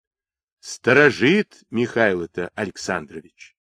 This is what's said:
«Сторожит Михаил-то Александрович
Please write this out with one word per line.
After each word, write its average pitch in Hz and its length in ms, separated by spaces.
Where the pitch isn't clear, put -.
«Сторожит 139 1080
Михаил-то 104 840
Александрович 85 1080